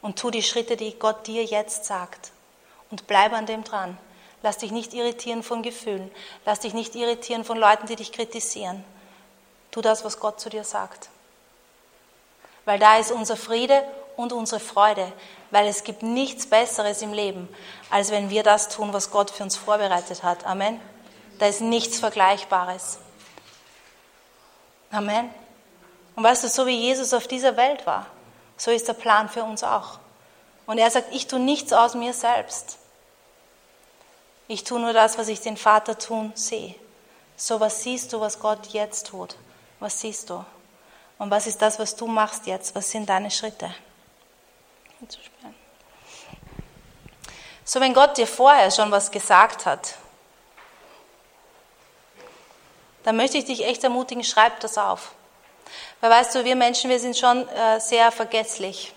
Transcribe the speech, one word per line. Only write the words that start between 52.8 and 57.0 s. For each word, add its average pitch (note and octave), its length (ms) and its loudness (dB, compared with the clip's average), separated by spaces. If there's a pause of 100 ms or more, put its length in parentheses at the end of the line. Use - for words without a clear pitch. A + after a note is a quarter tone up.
dann A3 120 2
möchte C4+ 220 0
ich C4+ 80 -2
dich A#3 180 -6
echt A#3+ 200 -2
ermutigen, B3 420 -2
schreib A3+ 340 4
das - 180 -6
auf. G3 360 -4 (880)
Weil A3+ 100 4
weißt A#3+ 240 6
du, B3 100 0
wir B3+ 100 2
Menschen, B3 340 2
wir B3 100 4
sind A#3+ 180 -4